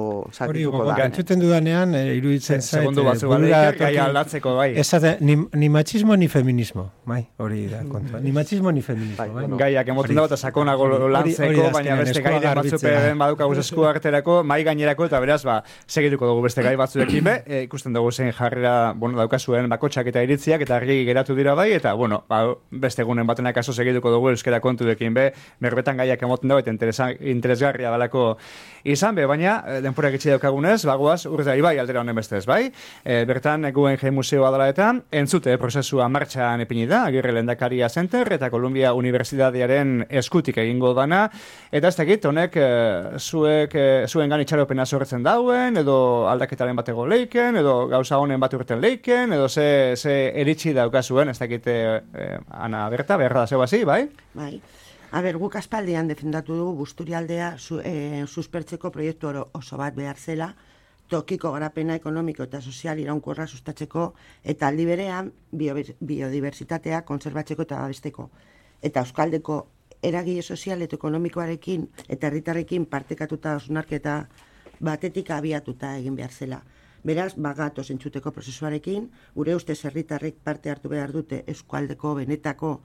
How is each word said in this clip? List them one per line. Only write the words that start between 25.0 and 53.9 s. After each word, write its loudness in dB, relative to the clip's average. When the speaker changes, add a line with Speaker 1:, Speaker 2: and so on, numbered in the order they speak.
Speaker 3:
be, 4
berbetan -2
gaiak 0
emoten 0
dago, 6
eta -2
interesa-, -2
interesgarria 0
balako 0
izan 0
be, 2
baina, 2
e, -6
denpora -2
gitxi -2
daukagunez, 2
bagoaz, 2
Urda 0
ibai 4
aldera -2
honen -4
bestez, -4
bai? 2
E, 0
bertan, 0
Guggenheim 2
Museoa 2
dela 2
eta, 4
entzute 2
prozesua 0
martxan 0
ipini -2
da, 2
Agirre 0
Lehendakaria 0
Center, -2
eta -4
Columbia 2
Unibertsitatearen 2
eskutik 0
egingo 2
dana, 2
eta 2
ez 0
dakit, 2
honek, 0
e, 6
zuek, 2
e, 4
zuengan 0
itxaropena 0
sortzen -4
dauen, 2
edo 4
aldaketaren -2
batego -4
leiken, 2
edo 4
gauza 2
honen 0
bat 0
urten -4
leiken, 0
edo 2
ze, 2
ze 0
eritxi 0
daukazuen, 2
ez -12
dakit, -6
e, 0
e, -8
Ana -6
Berta, 0
behar 2
da 0
zeu 2
hasi, 2
bai? 2